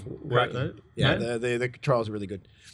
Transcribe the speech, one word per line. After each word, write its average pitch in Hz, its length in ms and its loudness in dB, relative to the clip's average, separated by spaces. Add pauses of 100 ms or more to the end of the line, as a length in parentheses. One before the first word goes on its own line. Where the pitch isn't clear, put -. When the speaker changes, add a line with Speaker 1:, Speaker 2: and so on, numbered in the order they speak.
(240)
Speaker 1:
weren't 120 300 2
Speaker 2:
cracking. 131 280 -6 (140)
Speaker 1:
they? - 80 -2
Speaker 2:
Yeah, 135 140 6
Speaker 1:
No? 120 200 -2
Speaker 2:
the, 120 100 -2
the, 120 100 2
the 123 100 0
trials 123 420 0
are - 20 -6
really 104 140 -4
good. 95 160 -8 (320)